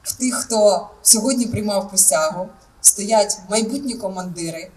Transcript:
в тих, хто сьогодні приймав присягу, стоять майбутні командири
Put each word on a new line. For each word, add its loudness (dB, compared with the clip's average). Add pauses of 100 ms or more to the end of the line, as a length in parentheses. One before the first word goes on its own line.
в -8
тих, -2
хто 2 (120)
сьогодні 4
приймав -2
присягу, 0 (320)
стоять 2 (100)
майбутні -2
командири -8